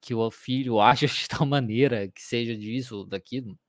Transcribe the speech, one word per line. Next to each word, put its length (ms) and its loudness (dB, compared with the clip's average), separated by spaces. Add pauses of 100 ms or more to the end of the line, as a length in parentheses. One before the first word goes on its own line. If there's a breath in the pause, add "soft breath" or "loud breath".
que 120 -10
o 180 0
filho 480 -2
<laughs> 20 6
ache 260 6
de 200 -4
tal 180 0
maneira, 640 2
que 120 -20
seja 360 -4
disso 420 -6
ou 60 -10
daquilo. 520 -10 (120)